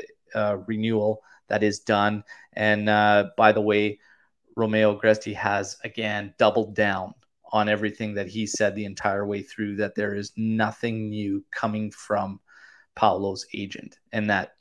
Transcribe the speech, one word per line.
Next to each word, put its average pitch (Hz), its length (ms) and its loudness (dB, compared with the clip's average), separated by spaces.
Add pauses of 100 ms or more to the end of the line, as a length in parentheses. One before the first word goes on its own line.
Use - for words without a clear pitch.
(340)
uh, 104 320 -2
renewal 110 560 -2 (260)
that 104 140 0
is 104 180 2
done. 104 440 2 (300)
And, 107 340 2
uh, 104 480 4
by 107 160 8
the 107 80 0
way, 104 400 0 (540)
Romeo 110 440 2
Agresti 107 360 2
has, 104 480 -2
again, 104 560 -6
doubled 107 360 4
down 95 400 0 (380)
on 107 160 2
everything 104 460 -2
that 98 140 -4
he 104 180 -6
said 101 280 -2
the 107 100 -6
entire 101 420 -4
way 101 160 -4
through, 101 340 -8
that 101 180 -4
there 104 200 -2
is 101 220 -8
nothing 110 720 -2
new 101 420 -4
coming 107 400 -4
from 101 480 -4 (560)
Paulo's 98 600 0
agent, - 440 -10 (140)
and 107 160 -2
that 98 320 0